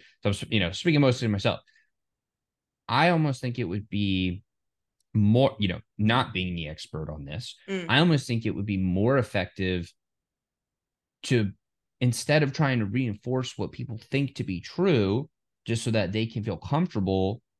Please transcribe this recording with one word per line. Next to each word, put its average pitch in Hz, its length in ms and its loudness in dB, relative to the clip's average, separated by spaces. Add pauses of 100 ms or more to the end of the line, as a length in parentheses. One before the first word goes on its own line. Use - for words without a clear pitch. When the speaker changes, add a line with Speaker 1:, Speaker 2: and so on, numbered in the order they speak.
(220)
Speaker 1:
So 107 80 0
I'm, 98 40 2
s-, - 160 -6
you 110 100 0
know, 87 120 0
speaking 147 300 2
mostly 127 240 2
to 110 60 2
myself, 101 280 0 (1300)
I 143 220 4
almost 156 320 2
think 120 160 -4
it 123 60 -2
would 101 260 -4
be 92 540 0 (720)
more, 110 420 6
you 101 120 0
know, 85 100 -4 (180)
not 113 360 2
being 90 220 -4
the 82 120 -6
expert 78 420 -10
on 76 160 -10
this, 76 300 -10 (120)
Speaker 2:
Mm. 185 220 -6
Speaker 1:
I 123 100 4
almost 160 280 4
think 113 180 -2
it 104 60 0
would 101 160 -4
be 98 100 -2
more 95 400 2
effective 92 760 -4 (1300)
to, 110 280 2 (480)
instead 143 440 2
of 139 100 -2
trying 135 260 2
to 107 60 0
reinforce 120 720 -4
what 101 140 -4
people 117 260 -10 (140)
think 139 240 -2
to - 80 -6
be 90 180 -4
true, 135 640 0 (380)
just 113 180 -4
so 120 80 -2
that 101 200 0
they 110 160 -2
can 113 160 -6
feel 98 140 -4
comfortable, 98 840 0 (180)